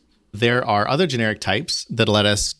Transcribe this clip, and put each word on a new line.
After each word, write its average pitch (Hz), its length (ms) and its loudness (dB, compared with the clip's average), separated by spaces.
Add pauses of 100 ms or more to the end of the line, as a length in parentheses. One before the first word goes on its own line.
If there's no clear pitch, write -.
(320)
There 120 340 0
are 104 220 2
other 156 180 0
generic 117 340 -2
types - 520 -4
that 113 180 2
let 104 160 4
us 104 340 0